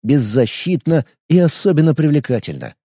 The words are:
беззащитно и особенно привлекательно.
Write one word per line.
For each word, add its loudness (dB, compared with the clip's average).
беззащитно 0
и 4
особенно 2
привлекательно. -4